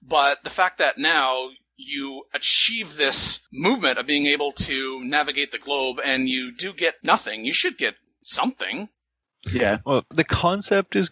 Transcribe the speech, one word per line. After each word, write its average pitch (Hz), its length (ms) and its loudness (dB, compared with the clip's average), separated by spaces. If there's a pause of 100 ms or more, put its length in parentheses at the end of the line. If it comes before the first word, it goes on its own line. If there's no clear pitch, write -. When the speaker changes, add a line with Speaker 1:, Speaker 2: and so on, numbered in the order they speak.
Speaker 1:
but 139 420 2
the - 60 -10
fact 185 260 0
that 147 220 2
now 131 520 0 (300)
you 139 440 -10 (100)
achieve 214 640 0
this 139 420 2 (140)
movement 156 480 2
of 123 60 -4
being 147 200 2
able 143 240 0
to 135 540 -2
navigate 143 480 -2
the 143 60 -6
globe 131 460 -2
and 131 240 0
you 127 220 -4
do 180 220 -6
get 170 320 -2
nothing, 110 400 0
you 135 80 -4
should - 260 0
get 214 160 0 (300)
something. 196 640 -2 (640)
Speaker 2:
Yeah. 107 340 2
Well, 135 240 0
the 156 140 2
concept 196 720 0
is 190 160 0